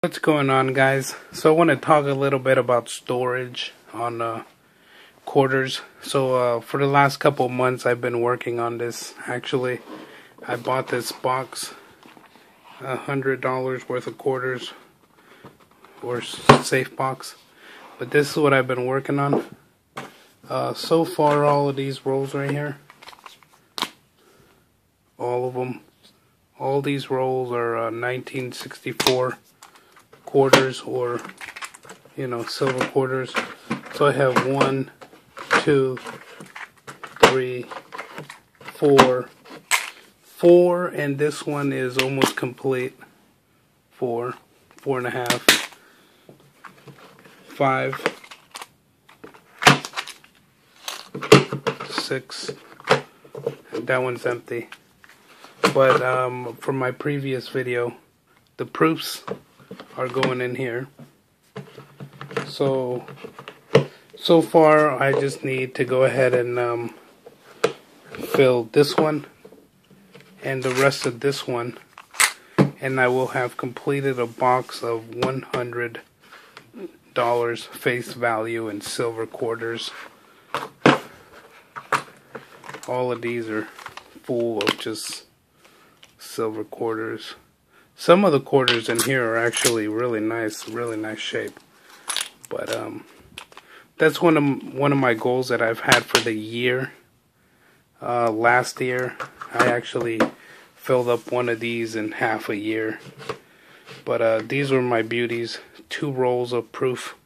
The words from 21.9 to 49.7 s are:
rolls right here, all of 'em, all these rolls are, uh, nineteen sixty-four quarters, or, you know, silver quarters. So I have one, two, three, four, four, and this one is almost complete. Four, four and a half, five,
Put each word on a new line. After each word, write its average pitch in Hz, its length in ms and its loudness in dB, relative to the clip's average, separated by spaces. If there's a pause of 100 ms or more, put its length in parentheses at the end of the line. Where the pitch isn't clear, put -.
rolls 135 280 -2
right 139 180 -2
here, 143 260 -4 (2500)
all 123 300 -2
of 127 80 -6
'em, 127 240 -4 (800)
all 135 220 0
these 139 280 -2
rolls 131 440 0
are, 117 240 0
uh, 113 120 -2
nineteen 123 640 -6
sixty-four 127 840 -2 (880)
quarters, 131 560 4
or, 120 400 -4 (960)
you 135 80 -6
know, 120 180 -4
silver 131 440 0
quarters. 131 440 0 (640)
So 147 140 4
I 131 60 4
have 127 340 4
one, 135 420 2 (680)
two, 131 400 2 (1200)
three, 127 460 2 (920)
four, 127 720 4 (920)
four, 175 640 6
and 143 320 -2
this 147 260 -2
one 143 260 -2
is 131 280 -2
almost 131 360 2
complete. 127 640 -4 (920)
Four, 120 420 -4 (420)
four 135 220 -2
and 123 80 -4
a 120 60 -2
half, - 580 2 (1800)
five, 131 520 -2 (4000)